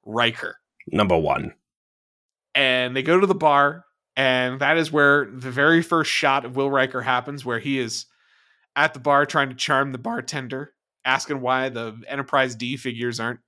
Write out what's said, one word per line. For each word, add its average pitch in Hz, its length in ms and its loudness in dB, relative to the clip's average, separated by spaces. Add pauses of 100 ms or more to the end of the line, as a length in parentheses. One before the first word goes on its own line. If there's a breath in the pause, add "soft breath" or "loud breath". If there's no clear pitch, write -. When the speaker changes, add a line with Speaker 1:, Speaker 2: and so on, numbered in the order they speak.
Speaker 1:
Riker. 113 540 -2 (280)
Speaker 2:
Number 92 300 2
one. 69 380 -2 (1000)
Speaker 1:
And 127 400 0
they 131 80 -2
go 165 160 4
to 196 80 4
the 196 80 -4
bar, 147 520 2 (280)
and 127 460 0
that 147 160 2
is 156 160 0
where 143 320 4
the 127 260 -12
very 151 300 4
first 160 300 0
shot 139 340 0
of 123 100 -12
Will 139 160 0
Riker 131 300 0
happens, 123 460 -4
where 117 140 -2
he 135 180 -4
is 117 260 -6 (720)
at 151 160 4
the 139 80 -16
bar 143 240 4
trying 143 240 0
to 131 60 -12
charm 139 380 0
the 127 40 -6
bartender, 139 800 -8 (280)
asking 135 380 0
why 131 300 0
the 113 360 -10
Enterprise 135 480 -2
D 123 220 -6
figures 120 420 -6
aren't 117 300 -6